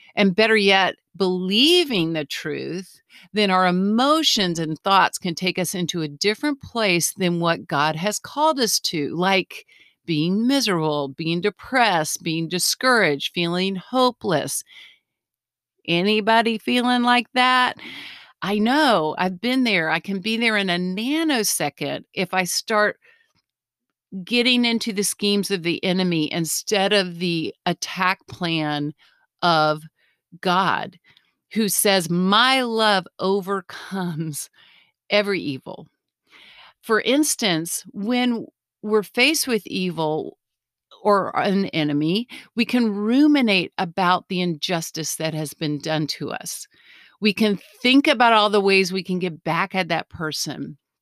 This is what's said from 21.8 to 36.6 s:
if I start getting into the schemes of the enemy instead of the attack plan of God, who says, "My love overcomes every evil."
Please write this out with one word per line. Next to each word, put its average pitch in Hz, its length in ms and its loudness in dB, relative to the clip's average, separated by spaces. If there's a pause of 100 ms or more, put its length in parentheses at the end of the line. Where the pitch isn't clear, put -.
if 180 200 -4
I 185 100 0
start 208 560 -2 (1300)
getting 240 400 2
into 233 260 -2
the 196 140 -2
schemes 202 460 0
of 185 120 -4
the 170 220 -2
enemy 175 440 0
instead 190 640 -2
of 180 280 -2
the 170 360 -4 (100)
attack 180 640 -4
plan 151 640 -4 (480)
of 156 420 2 (580)
God, 185 580 -2 (540)
who 214 160 2
says, 190 400 2
"My 214 520 2
love 220 460 0 (120)
overcomes 185 1300 -4 (600)
every 202 300 0
evil." 131 480 -10 (920)